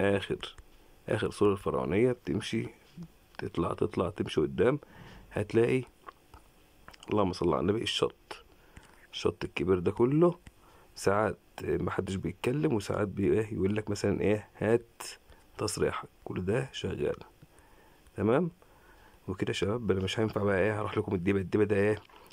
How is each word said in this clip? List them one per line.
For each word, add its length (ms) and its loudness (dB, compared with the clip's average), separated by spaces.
آخر، 560 0
آخر 220 0
سور 220 4
الفرعونية، 600 2
بتمشي 540 -4
تطلع، 360 -2
تطلع، 360 0
تمشي 300 -2
قدام، 380 2
هتلاقي 500 2
اللهم 220 2
صل 200 2
على 80 2
النبي 220 0
الشط، 640 -4
الشط 320 -4
الكبير 340 2
ده 140 0
كله 460 4
ساعات 440 2
محدش 520 -2
بيتكلم، 600 -2
وساعات 340 -2
بي-، 240 0
إيه 220 0
يقول 220 0
لك 140 -4
مثلا 300 0
إيه 360 0
هات 460 0
تصريحك، 500 -2
كل 200 -8
ده 280 -2
شغال، 440 -4
تمام. 340 2
وكده 200 -4
يا 40 0
شباب 380 -2
أنا 140 0
مش 160 -2
هينفع 220 0
بقى 180 2
إيه 200 0
هروح 180 -4
لكم 160 -2
الديبة، 260 2
الديبة 240 2
ده 120 2
إيه، 200 4